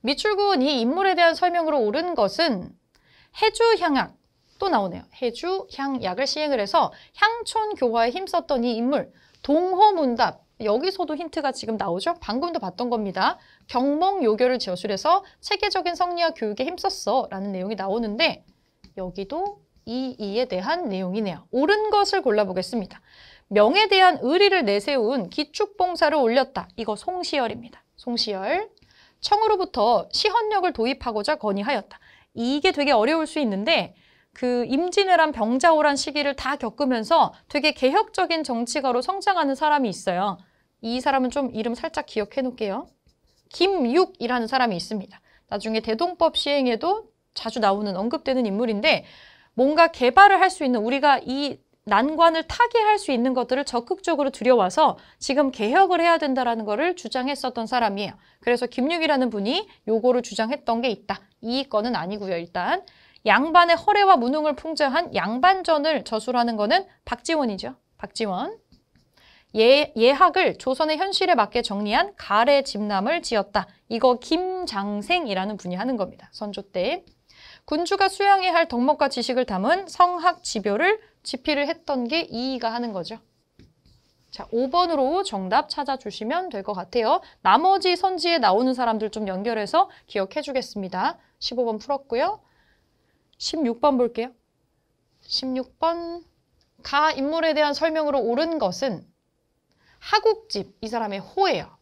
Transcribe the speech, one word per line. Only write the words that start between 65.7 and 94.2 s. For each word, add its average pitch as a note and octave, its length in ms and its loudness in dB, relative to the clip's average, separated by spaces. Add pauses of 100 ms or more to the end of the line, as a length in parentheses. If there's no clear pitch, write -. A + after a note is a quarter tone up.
저술하는 A#3 520 -2
거는 B3+ 300 0 (180)
박지원이죠. A#3+ 720 -4 (240)
박지원. A3 600 -6 (1000)
예, C4+ 380 6
예학을 C#4 640 4
조선의 D#4 380 -2
현실에 F#4 380 0
맞게 A#3 280 0
정리한 G#3 540 -2
가래 B3 460 2
집남을 G#3 600 -4
지었다. G3+ 460 -2 (200)
이거 A#3+ 300 2
김장생이라는 A3 1400 -4
분이 F3+ 180 -8
하는 A#3+ 200 -4
겁니다. F3+ 360 -8
선조 G#3 300 -10
때. B3+ 420 -4 (600)
군주가 F#4+ 440 0
수양해야 G4 440 2
할 E4 160 2
덕목과 C4+ 400 2
지식을 B3 380 -2
담은 C4+ 400 0
성학 F4+ 560 2
지표를 A#3+ 580 0 (220)
집필을 C#4+ 460 -2
했던 C#4 400 -4
게 D#4+ 120 0
이이가 B3 540 -6
하는 A#3+ 180 -6
거죠. F#3+ 260 -10 (1120)
자, - 200 -14
오 B3 180 -2
번으로 E4+ 540 2
정답 G3 480 -2
찾아주시면 C#4 800 -6
될 G3 120 -8
것 G3+ 120 -6
같아요. A#3 460 0 (200)
나머지 F4+ 560 4
선지에 E4+ 420 0
나오는 A#3+ 360 2
사람들 A3 360 -2
좀 G#3+ 180 -6
연결해서 A3 600 0 (180)
기억해주겠습니다. G#3+ 1080 -6 (220)
십오 B3 260 -4
번 A3 140 -4
풀었고요. C#4 600 -4 (1000)
십육 A#3+ 420 -4
번 C#4+ 180 4
볼게요. A#3+ 340 -2 (880)